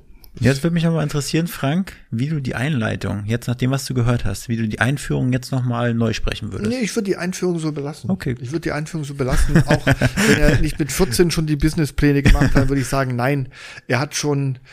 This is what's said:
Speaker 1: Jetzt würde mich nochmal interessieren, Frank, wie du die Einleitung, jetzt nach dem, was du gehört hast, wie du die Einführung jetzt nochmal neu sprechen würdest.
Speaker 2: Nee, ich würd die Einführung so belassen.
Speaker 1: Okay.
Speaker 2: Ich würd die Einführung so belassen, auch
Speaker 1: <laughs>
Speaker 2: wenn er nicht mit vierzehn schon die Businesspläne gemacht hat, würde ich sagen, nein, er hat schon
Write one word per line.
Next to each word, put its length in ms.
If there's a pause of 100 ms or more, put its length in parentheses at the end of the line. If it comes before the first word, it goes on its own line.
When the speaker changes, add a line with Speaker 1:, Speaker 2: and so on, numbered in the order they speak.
(400)
Speaker 1:
Jetzt 240
würde 120
mich 100
nochmal 180
interessieren, 440
Frank, 440 (200)
wie 180
du 100
die 160
Einleitung, 680
jetzt 220
nach 80
dem, 160
was 140
du 80
gehört 300
hast, 240
wie 80
du 140
die 100
Einführung 540
jetzt 180
nochmal 420
neu 200
sprechen 400
würdest. 160
Speaker 2:
Nee, 160
ich 100
würd 120
die 100
Einführung 420
so 140
belassen. 360
Speaker 1:
Okay. 300
Speaker 2:
Ich 140
würd 100
die 80
Einführung 320
so 120
belassen, 500
auch 200 (200)
Speaker 1:
<laughs> 220
Speaker 2:
wenn 100
er 240
nicht 180
mit 140
vierzehn 380
schon 140
die 120
Businesspläne 640
gemacht 340
hat, 140
würde 100
ich 80
sagen, 300
nein, 320 (380)
er 120
hat 160
schon 440 (140)